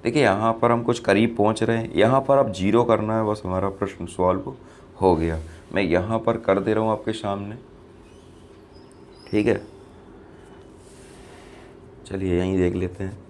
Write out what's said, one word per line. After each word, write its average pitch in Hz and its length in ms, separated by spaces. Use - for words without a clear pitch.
देखिए, 139 180
यहाँ 110 300
पर 117 100
हम 117 100
कुछ 120 180
करीब 113 360
पहुँच 110 260
रहे 113 140
हैं, 113 180
यहाँ 117 260
पर 139 180
अब 110 140
ज़ीरो 101 320
करना 110 320
है, 113 80
बस 104 200
हमारा 92 260
प्रश्न 95 380
सॉल्व 92 440
हो 92 160
गया। 82 220
मैं 92 100
यहाँ 92 360
पर 113 200
कर 98 220
दे 107 140
रहा 110 100
हूँ 110 80
आपके 107 220
सामने, 101 420
ठीक 104 200
है। 113 140
चलिए 95 320
यहीं 92 200
देख 90 160
लेते 92 300
हैं 95 140